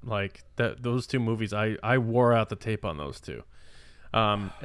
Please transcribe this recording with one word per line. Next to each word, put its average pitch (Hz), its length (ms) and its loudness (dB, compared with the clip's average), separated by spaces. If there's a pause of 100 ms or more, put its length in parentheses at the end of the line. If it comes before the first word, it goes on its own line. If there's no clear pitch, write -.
like, 101 400 -4 (120)
that, 117 260 0
those 120 240 0
two 131 140 0
movies, 113 340 0
I, 107 300 0
I 120 140 4
wore 120 340 4
out 113 160 4
the 104 80 -6
tape 110 300 -4
on 80 120 -4
those 71 220 -8
two. 58 240 -12 (720)
Um, 104 380 2 (140)